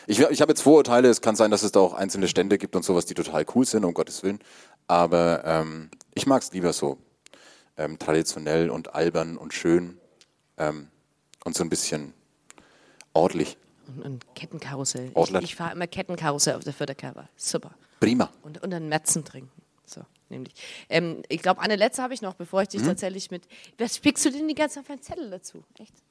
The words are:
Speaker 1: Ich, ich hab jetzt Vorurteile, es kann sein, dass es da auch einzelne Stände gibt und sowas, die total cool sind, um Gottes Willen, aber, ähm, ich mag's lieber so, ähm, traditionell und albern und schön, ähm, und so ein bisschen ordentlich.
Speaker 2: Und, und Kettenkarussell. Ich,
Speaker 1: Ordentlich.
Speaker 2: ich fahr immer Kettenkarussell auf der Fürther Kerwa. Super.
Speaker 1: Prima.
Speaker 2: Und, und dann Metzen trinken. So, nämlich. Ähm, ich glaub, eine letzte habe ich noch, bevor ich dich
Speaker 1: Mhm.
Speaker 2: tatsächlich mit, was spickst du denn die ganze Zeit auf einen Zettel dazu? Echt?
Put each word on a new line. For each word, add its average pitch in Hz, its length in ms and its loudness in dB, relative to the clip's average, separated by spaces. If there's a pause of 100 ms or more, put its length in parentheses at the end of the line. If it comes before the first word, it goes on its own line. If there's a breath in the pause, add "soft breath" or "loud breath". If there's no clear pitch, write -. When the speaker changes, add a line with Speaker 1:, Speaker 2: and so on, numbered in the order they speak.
Speaker 1:
Ich, 107 140 2
ich 151 200 4
hab 151 60 6
jetzt 156 140 4
Vorurteile, 127 480 8
es 110 100 6
kann 110 160 2
sein, 107 160 6
dass 107 120 2
es 104 100 0
da 98 80 8
auch 90 120 4
einzelne 95 360 -2
Stände 98 280 2
gibt 95 200 -6
und 85 80 -4
sowas, 87 200 2
die - 80 -10
total 78 320 -2 (100)
cool 123 100 4
sind, 113 180 0
um 87 100 0
Gottes - 300 -4
Willen, 101 160 -4 (480 soft breath)
aber, 85 560 4
ähm, 80 460 -4 (260)
ich - 120 -4
mag's 135 260 2
lieber 87 180 -2
so, 69 260 -4 (800 soft breath)
ähm, 76 240 -8
traditionell 80 680 0
und - 260 -8
albern 82 400 -2
und - 180 -14
schön, 175 440 2 (580)
ähm, 76 320 -6 (580)
und 82 100 -6
so 90 80 -2
ein 80 60 -4
bisschen - 440 -6 (1000 soft breath)
ordentlich. - 440 2 (300)
Speaker 2:
Und, 135 160 -16
und 131 320 -14
Kettenkarussell. 135 760 -8
Ich, - 60 -16
Speaker 1:
Ordentlich. 180 300 2
Speaker 2:
ich - 100 -12
fahr 170 160 -8
immer 175 160 -8
Kettenkarussell 160 680 -2
auf - 80 -10
der 143 100 -8
Fürther 139 200 -8
Kerwa. - 420 -16
Super. - 360 -8 (280 soft breath)
Speaker 1:
Prima. 233 300 2 (140)
Speaker 2:
Und, 151 180 -18
und 190 80 -10
dann 160 180 -8
Metzen 156 380 -2
trinken. 131 240 -20 (340)
So, - 180 -20 (280)
nämlich. 127 240 -14 (360 loud breath)
Ähm, 165 380 -2
ich 165 140 -6
glaub, 180 160 2
eine 202 180 -2
letzte 247 280 0
habe 254 100 -6
ich 240 80 -10
noch, 190 140 -10
bevor 190 260 -2
ich 196 60 -2
dich 208 160 -6
Speaker 1:
Mhm. - 40 2
Speaker 2:
tatsächlich 190 440 -6
mit, 180 120 -12 (360 loud breath)
was 226 160 -6
spickst - 300 0
du 294 40 2
denn 294 180 -4
die 311 60 -4
ganze 294 220 -2
Zeit 285 80 -16
auf - 80 -20
einen 269 100 -14
Zettel 320 300 -12
dazu? 180 320 -16 (160)
Echt? 220 140 -20 (180)